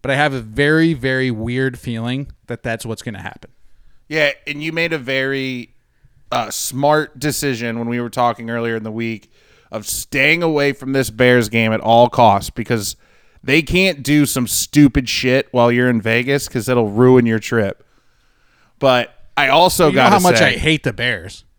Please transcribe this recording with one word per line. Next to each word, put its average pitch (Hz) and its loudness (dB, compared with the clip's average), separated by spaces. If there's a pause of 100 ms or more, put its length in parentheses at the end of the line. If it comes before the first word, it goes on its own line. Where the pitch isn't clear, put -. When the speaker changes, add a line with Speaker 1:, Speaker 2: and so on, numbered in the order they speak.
Speaker 1:
but 135 -4
I 135 0
have 147 0
a 127 -6
very, 147 2
very 131 -2
weird 123 -4
feeling 123 -8 (140)
that 117 -10
that's 113 -8
what's 110 -10
gonna 104 -12
happen. - -16 (580)
Speaker 2:
Yeah, 147 0 (140)
and 147 -10
you 160 -6
made 165 -4
a 160 -4
very, 131 -6 (580)
uh, 117 -4
smart 143 -2
decision 120 -4
when 117 -6
we 120 -4
were 120 -8
talking 120 -2
earlier 117 -4
in 110 -8
the 110 -10
week 113 -8 (400)
of 107 -10
staying 151 0
away 147 0
from 131 -8
this 135 0
Bears 123 2
game 113 0
at 110 -2
all 117 4
costs, 101 4
because 113 -6 (460)
they 147 2
can't 175 0
do 147 2
some 127 -2
stupid 139 2
shit 131 0
while 120 4
you're 123 2
in 117 0
Vegas, 123 -2
'cause 120 -6
it'll 120 0
ruin 123 6
your 113 0
trip. 104 -4 (960)
But 127 2 (220)
I 143 2
also 165 4
Speaker 1:
You 147 4
know - 0
Speaker 2:
gotta 131 6
Speaker 1:
how 202 6
much 117 4
Speaker 2:
say 131 4
Speaker 1:
I - -8
hate 156 0
the 127 -2
Bears. 104 -8 (140)